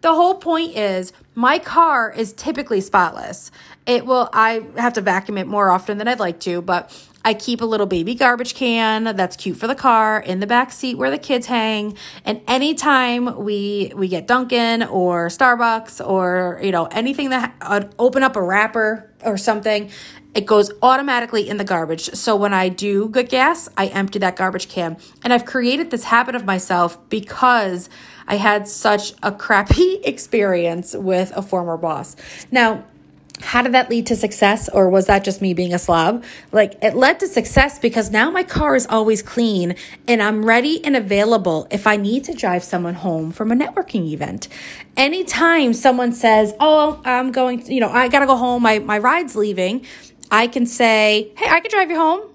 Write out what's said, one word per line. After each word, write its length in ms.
The 60
whole 220
point 380
is 380
my 240
car 520
is 220
typically 480
spotless. 680
It 220
will, 260
I 320
have 160
to 80
vacuum 340
it 100
more 240
often 280
than 100
I'd 100
like 220
to, 220
but 280
I 80
keep 260
a 60
little 180
baby 300
garbage 400
can 500
that's 320
cute 220
for 80
the 80
car 440
in 220
the 60
back 260
seat 220
where 160
the 80
kids 280
hang. 480
And 240
anytime 960
we, 500
we 140
get 180
Dunkin' 580
or 440
Starbucks 760
or, 560
you 100
know, 140
anything 420
that, 320
uh, 220
open 240
up 120
a 80
wrapper 720
or 140
something, 540
it 120
goes 240
automatically 680
in 80
the 60
garbage. 400
So 200
when 200
I 160
do 400
get 180
gas, 480
I 120
empty 320
that 160
garbage 340
can. 260
And 120
I've 100
created 460
this 140
habit 300
of 120
myself 500
because 800
I 80
had 320
such 540
a 100
crappy 640
<laughs> 100
experience 920
with 400
a 80
former 340
boss. 380
Now, 320
how 220
did 100
that 160
lead 180
to 100
success, 520
or 220
was 160
that 160
just 180
me 140
being 180
a 60
slob? 460
Like, 320
it 140
led 240
to 80
success 500
because 320
now 220
my 100
car 320
is 140
always 340
clean 540
and 120
I'm 240
ready 400
and 120
available 760
if 160
I 100
need 280
to 100
drive 300
someone 300
home 360
from 220
a 20
networking 560
event. 380
Anytime 760
someone 400
says, 460
"Oh, 460
I'm 260
going, 400
you 80
know, 120
I 180
gotta 180
go 100
home, 260
my, 180
my 180
ride's 380
leaving," 500
I 160
can 180
say, 720
"Hey, 120
I 120
can 100
drive 200
you 60
home. 260